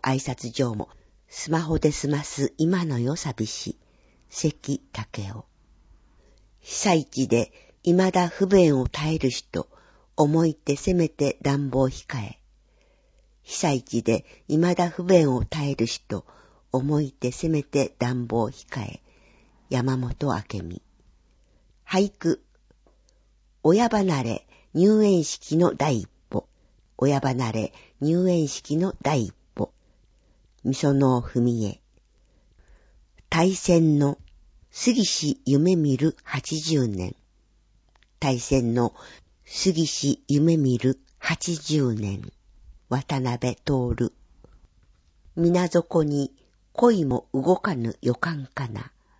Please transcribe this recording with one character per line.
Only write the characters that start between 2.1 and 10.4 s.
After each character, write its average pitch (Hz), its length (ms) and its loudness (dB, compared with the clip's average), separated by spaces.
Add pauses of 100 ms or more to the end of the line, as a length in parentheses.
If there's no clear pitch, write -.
す - 320 -4
今 175 280 0
の 139 140 -2
世 127 160 -2
寂 120 320 -6
し。 - 320 -10 (520)
関 - 500 -4 (120)
武 107 340 -10
雄。 110 180 -14 (1160)
被 - 140 -16
災 165 300 2
地 131 240 -4
で 117 240 0 (300)
未 185 300 4
だ 180 160 2
不 190 180 -2
便 175 320 6
を 127 100 0
耐 156 280 -4
え - 20 -2
る 131 120 0
人、 - 380 -8 (480)
思 156 280 4